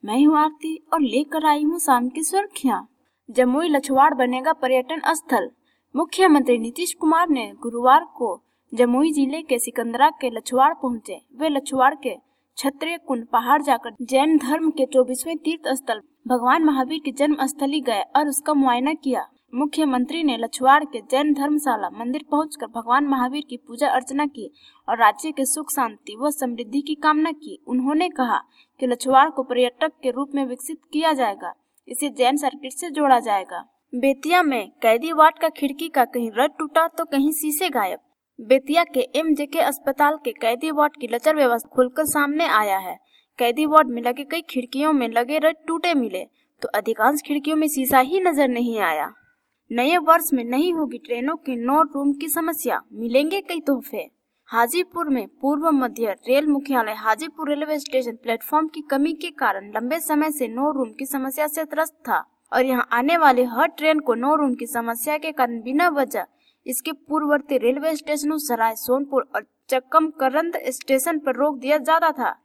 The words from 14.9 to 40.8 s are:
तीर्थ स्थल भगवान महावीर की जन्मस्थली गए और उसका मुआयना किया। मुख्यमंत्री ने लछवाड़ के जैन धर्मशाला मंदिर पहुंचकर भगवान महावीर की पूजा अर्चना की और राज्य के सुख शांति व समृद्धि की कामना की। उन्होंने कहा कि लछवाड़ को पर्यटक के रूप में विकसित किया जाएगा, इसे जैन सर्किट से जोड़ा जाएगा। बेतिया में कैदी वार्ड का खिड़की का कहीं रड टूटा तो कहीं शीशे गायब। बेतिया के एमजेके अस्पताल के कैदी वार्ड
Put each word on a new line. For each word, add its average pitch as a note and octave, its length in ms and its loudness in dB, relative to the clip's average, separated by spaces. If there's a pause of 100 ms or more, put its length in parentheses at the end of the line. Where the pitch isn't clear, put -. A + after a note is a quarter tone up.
तीर्थ D#4 360 -4
स्थल A3+ 280 -6 (260)
भगवान B3 360 2
महावीर D4 420 0
की C4+ 80 -4
जन्मस्थली C#4+ 680 -2
गए A#3 200 -2 (140)
और D4 120 2
उसका D4 280 -2
मुआयना C4+ 400 2
किया। B3 320 -4 (260)
मुख्यमंत्री C#4+ 680 -2
ने C4+ 140 2
लछवाड़ B3+ 460 2
के C#4+ 180 -10
जैन C#4+ 320 0
धर्मशाला C#4 560 0
मंदिर A#3+ 420 -6
पहुंचकर D4+ 380 -2
भगवान A#3+ 380 0
महावीर C4 420 -2
की B3 80 -10
पूजा A#3+ 320 -4
अर्चना C4+ 380 -2
की A#3+ 220 -12 (380)
और A3+ 100 0
राज्य A3+ 340 2
के C#4+ 140 -2
सुख D4 260 -6
शांति A3 500 -6
व D4 100 0
समृद्धि B3 500 -4
की D4+ 140 -6
कामना D4+ 380 0
की। D4+ 240 -16 (100)
उन्होंने C#4 440 0
कहा A#3+ 280 -2 (400)
कि C4 80 -2
लछवाड़ C4 420 4
को C#4 140 -6
पर्यटक B3+ 480 0 (120)
के B3+ 80 0
रूप C#4 240 -6
में C#4 100 -2
विकसित D4 340 -10 (140)
किया D#4+ 200 2
जाएगा, G3+ 400 -2 (340)
इसे C#4+ 240 -6
जैन B3+ 260 2
सर्किट C#4+ 360 -6
से F4 160 -10
जोड़ा C#4 300 4
जाएगा। G3 440 -4 (300)
बेतिया C#4 500 2
में B3 260 -2 (120)
कैदी A#3+ 320 2
वार्ड D#4 260 6
का E4 120 0
खिड़की D4 380 -6
का C#4 180 2
कहीं A#3 260 -4
रड C#4 260 0
टूटा D#4+ 300 0
तो E4 160 -6
कहीं D4 280 0
शीशे D#4 360 -4
गायब। G#3 300 -2 (400)
बेतिया C4+ 460 2
के B3+ 300 -2
एमजेके D4 460 0
अस्पताल C#4+ 560 0
के B3 160 -6
कैदी B3 380 -2
वार्ड D4 300 0